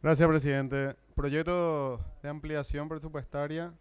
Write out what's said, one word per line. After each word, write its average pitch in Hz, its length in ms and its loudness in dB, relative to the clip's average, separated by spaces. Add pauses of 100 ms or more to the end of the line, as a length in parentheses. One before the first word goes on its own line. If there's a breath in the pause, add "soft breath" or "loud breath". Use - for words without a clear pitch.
Gracias, 160 260 6
presidente. 139 680 2 (180)
Proyecto 151 840 0 (220)
de 147 80 -8
ampliación 147 580 -6
presupuestaria 156 920 -6